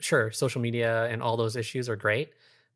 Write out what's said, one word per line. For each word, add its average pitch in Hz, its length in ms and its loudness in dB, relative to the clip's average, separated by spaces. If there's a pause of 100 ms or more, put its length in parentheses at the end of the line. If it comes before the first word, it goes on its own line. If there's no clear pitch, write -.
sure, 113 320 2
social 131 280 0
media 117 440 0
and 117 180 -4
all 117 140 0
those 113 180 0
issues 120 340 -4
are 113 80 -2
great. 107 360 0 (440)